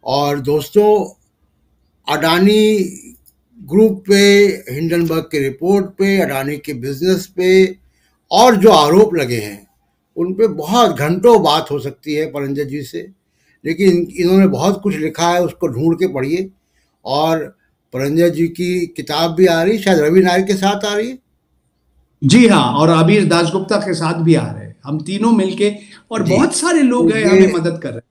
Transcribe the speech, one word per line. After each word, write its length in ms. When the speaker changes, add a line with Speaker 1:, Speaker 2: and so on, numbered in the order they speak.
Speaker 1:
और 360
दोस्तों, 640
अडानी 640
ग्रुप 460
पे, 380
हिंडनबर्ग 640
के 60
रिपोर्ट 480
पे, 340
अडानी 360
के 180
बिजनेस 520
पे 420
और 260
जो 140
आरोप 440
लगे 260
हैं, 260
उन 180
पे 120
बहुत 520
घंटों 440
बात 280
हो 80
सकती 360
है 120
परंजय 380
जी 180
से, 280
लेकिन 520
इन्होंने 300
बहुत 360
कुछ 140
लिखा 320
है, 160
उसको 240
ढूंढ 300
के 80
पढ़िए। 440
और 340
परंजय 380
जी 160
की 400
किताब 480
भी 120
आ 160
रही, 160
शायद 200
रवि 220
नायर 220
के 120
साथ 300
आ 100
रही 140
है। 100
Speaker 2:
जी 240
हाँ, 260
और 160
आबिर 360
दासगुप्ता 500
के 180
साथ 200
भी 200
आ 160
रहे 140
हैं, 200
हम 160
तीनों 320
मिलके, 420
और 120
Speaker 1:
जी। 140
Speaker 2:
बहुत 180
सारे 280
लोग 280
Speaker 1:
तो 60
Speaker 2:
हैं 80
Speaker 1:
ये 60
Speaker 2:
हमें 220
मदद 300
कर 60
रहे 80
हैं। 140